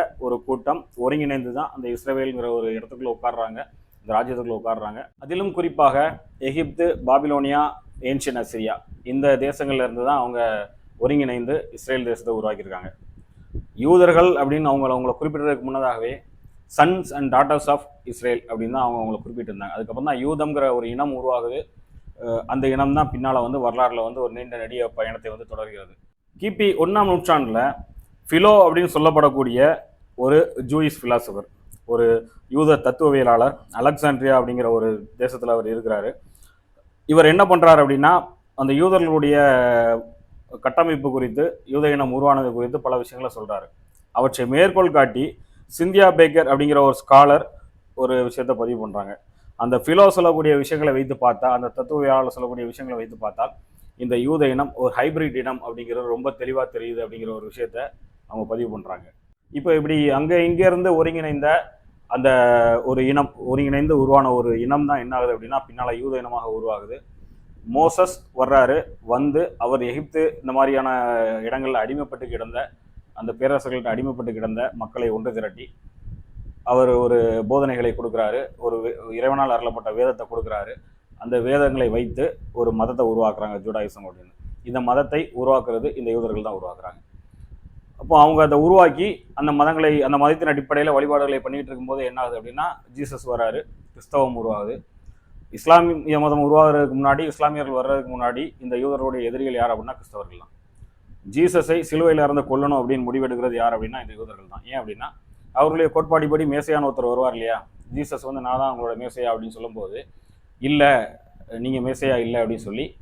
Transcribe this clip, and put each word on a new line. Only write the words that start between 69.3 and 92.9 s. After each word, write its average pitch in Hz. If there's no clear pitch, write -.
அவர் 123
எகிப்து 147
இந்த 127
மாதிரியான 135
இடங்கள்ல 131
அடிமைப்பட்டு 135
கிடந்த, 113
அந்த 113
பேரரசர்கள்ட்ட 127
அடிமைப்பட்டு 123
கிடந்த 110
மக்களை 117
ஒன்று 110
திரட்டி 110
அவர் 123
ஒரு 120
போதனைகளை 123
கொடுக்குறாரு, 113
ஒரு 117
வே-, 117
இறைவனால் 135
அருளப்பட்ட 113
வேதத்தை 120
கொடுக்குறாரு. 110
அந்த 117
வேதங்களை 131
வைத்து 117
ஒரு 117
மதத்தை 117
உருவாக்குறாங்க, 107
ஜூடாயிசம் 104
அப்படின்னு. 90
இந்த 123
மதத்தை 139
உருவாக்குறது 123
இந்த 120
யூதர்கள் 110
தான் 101
உருவாக்குறாங்க. 90
அப்போ 160
அவங்க 156
அதை 147
உருவாக்கி 170
அந்த 147
மதங்களை, 156
அந்த 139
மதத்தின் 156
அடிப்படையில 147
வழிபாடுகளை 143
பண்ணிட்டு 135
இருக்கும்போது 131
என்ன 127
ஆகுது 120
அப்படின்னா, 123